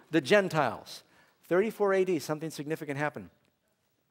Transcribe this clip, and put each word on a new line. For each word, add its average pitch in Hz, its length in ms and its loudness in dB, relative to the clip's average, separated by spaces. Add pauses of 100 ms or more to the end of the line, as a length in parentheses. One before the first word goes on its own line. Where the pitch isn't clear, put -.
(120)
The 160 100 4
Gentiles. 151 800 2 (420)
Thirty-four 202 480 2
A 190 120 2
D, 180 140 0
something 151 300 -6
significant 147 480 -8
happened. 139 320 -6 (800)